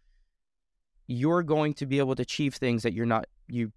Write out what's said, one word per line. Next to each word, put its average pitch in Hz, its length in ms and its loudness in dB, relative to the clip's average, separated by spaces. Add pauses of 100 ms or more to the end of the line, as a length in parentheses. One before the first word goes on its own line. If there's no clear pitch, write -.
(1080)
you're 151 360 2
going 151 320 2
to 143 120 -6
be 135 120 0
able 135 180 2
to 131 60 -2
achieve 135 320 -2
things 120 280 0
that 120 100 0
you're 113 140 -2
not, 113 200 0 (220)
you 117 280 -4